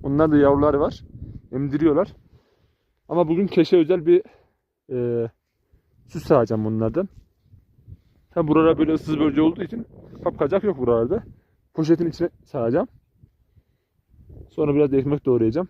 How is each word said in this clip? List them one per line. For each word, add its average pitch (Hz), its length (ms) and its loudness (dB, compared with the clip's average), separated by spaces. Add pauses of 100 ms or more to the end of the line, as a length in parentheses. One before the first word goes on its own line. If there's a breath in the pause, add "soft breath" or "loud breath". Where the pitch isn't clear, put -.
Onlar 151 280 0
da 147 60 4
yavruları 143 420 4
var. - 240 -4 (480)
Emdiriyorlar. 143 640 -2 (920)
Ama 165 180 0
bugün 175 200 0
Keş'e 180 300 2
özel 165 280 2
bir, 175 180 4 (680 soft breath)
e, 120 380 -4 (760)
süs 156 160 -14
sağacağım 113 420 2
bunlardan. 110 440 -4 (1200)
Ha, 165 140 -2
buralar 160 300 4
böyle 156 160 0
ıssız 151 260 -4
bölge 147 220 0
olduğu 170 220 0
için 233 220 -12 (380)
kapkacak 170 400 -2
yok 190 140 -2
buralarda. 120 460 0 (500)
Poşetin 165 360 0
içine 165 200 -4 (140)
sağacağım. 135 440 -2 (1600)
Sonra 151 260 0
biraz 143 160 2
da 139 60 2
ekmek 139 280 -2
doğrayacağım. 123 440 0